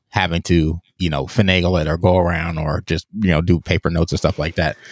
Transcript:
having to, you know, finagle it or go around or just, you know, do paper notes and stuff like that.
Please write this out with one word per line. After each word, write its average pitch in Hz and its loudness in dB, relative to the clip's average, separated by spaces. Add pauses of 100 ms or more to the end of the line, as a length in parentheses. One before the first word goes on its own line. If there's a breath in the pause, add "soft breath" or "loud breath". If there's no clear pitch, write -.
(100)
having 85 0
to, 82 2 (180)
you 90 0
know, 71 -2
finagle 92 2
it 78 -2
or 80 0
go 90 4
around 85 -2
or 78 -4
just, - -4 (140)
you 95 2
know, 78 2
do 87 2
paper - -2
notes 85 0
and - -2
stuff - -2
like - -6
that. 80 -2 (160 loud breath)